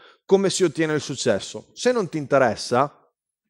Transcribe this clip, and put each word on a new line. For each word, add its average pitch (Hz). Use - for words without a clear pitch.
come 196
si -
ottiene 160
il 151
successo. 110
Se -
non 220
ti 160
interessa, 135